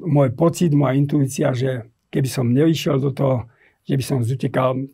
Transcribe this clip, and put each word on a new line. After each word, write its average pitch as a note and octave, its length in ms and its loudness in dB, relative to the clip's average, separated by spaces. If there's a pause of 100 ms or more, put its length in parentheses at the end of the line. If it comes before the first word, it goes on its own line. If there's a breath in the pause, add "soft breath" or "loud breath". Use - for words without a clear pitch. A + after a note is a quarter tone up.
môj C#3 260 4
pocit, E3+ 380 2
moja C#3+ 240 2
intuícia, C#3+ 560 0
že B2+ 340 -4 (240)
keby D3 160 0
som A#2+ 240 -2
nevyšiel D3 480 2
do C3+ 160 -2
toho, C3 320 0 (400 soft breath)
že - 80 -2
by C3+ 100 0
som B2+ 220 -2
zutekal, C3 680 -2